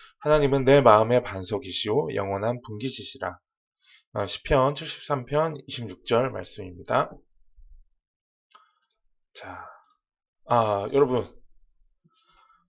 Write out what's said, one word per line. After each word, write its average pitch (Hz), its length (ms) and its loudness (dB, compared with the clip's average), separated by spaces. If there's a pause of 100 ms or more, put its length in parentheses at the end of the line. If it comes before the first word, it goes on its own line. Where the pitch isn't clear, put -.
(180)
하나님은 139 480 2
내 139 160 8
마음의 117 400 6
반석이시오 101 920 -6
영원한 101 460 -4
분기지시라." 104 800 -10 (760)
어, 104 140 -4
시편 139 480 0
칠십삼 143 500 -8
편 151 320 -2 (100)
이십육 107 380 -12
절 123 260 0
말씀입니다. 101 800 -6 (2250)
자, 92 340 -16 (800)
아, 107 460 2
여러분. 127 320 2 (1400)